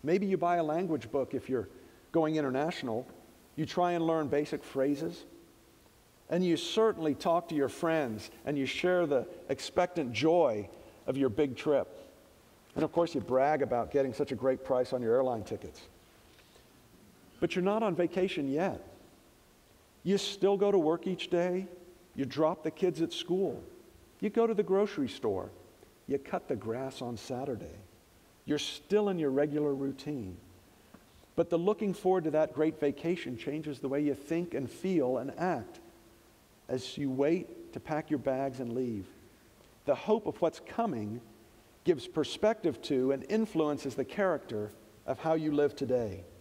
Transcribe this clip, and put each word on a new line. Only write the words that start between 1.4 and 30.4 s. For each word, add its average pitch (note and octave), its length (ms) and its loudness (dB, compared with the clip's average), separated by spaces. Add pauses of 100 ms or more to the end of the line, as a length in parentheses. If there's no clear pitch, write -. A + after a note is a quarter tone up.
you're A#2+ 200 0 (440)
going D#3 240 4
international. C3+ 720 -2 (480)
You D#3 100 -4
try F3 280 0
and E3 140 0
learn D#3+ 220 0
basic D3 340 0
phrases. C#3 640 -2 (1040)
And F3+ 160 0
you E3+ 120 4
certainly F#3 580 2
talk F3 360 0
to E3+ 40 -4
your C#3 140 2
friends C#3+ 640 -2 (120)
and C#3+ 140 -2
you C3+ 80 0
share F3+ 400 2
the C3+ 220 2 (200)
expectant D3 640 -2
joy B2 560 4 (380)
of C3 100 -2
your C3+ 120 4
big B2 280 0
trip. C#3 300 2 (880)
And D3+ 80 0
of D#3 100 0
course, E3+ 220 2
you C#3+ 60 0
brag C3 420 2
about A#2 300 0
getting C3+ 200 2
such C#3 200 -2
a - 20 -2
great B2+ 300 0
price B2+ 280 2
on B2+ 80 0
your A2+ 140 4
airline B2 300 2
tickets. - 360 -10 (1600)
But - 160 0
you're F3+ 80 2
not G#3 220 4
on G#3+ 100 2
vacation F3 560 2
yet. D#3+ 340 0 (1160)
You G3 160 4
still G3 380 2
go G3+ 160 4
to G3 60 6
work E3 280 2
each F#3 240 -4
day. F3+ 380 2 (480)
You C3+ 80 -2
drop D#3 400 0
the D#3+ 80 -2
kids F3 280 0
at E3 120 0
school. F#3 500 -2 (560)
You G3+ 120 -2
go A3+ 180 2
to A3+ 60 0
the G3 100 2
grocery F#3+ 440 0
store. F#2+ 420 -4 (580)
You C#3 100 -2
cut - 300 -6
the C#3 80 -2
grass A#2 460 -6
on B2 140 -6
Saturday. A2+ 640 -8 (680)
You're D3 140 -2
still G3+ 500 -2
in F#3 100 0
your D3+ 120 2
regular C#3+ 440 0
routine. C3+ 640 -6 (1000)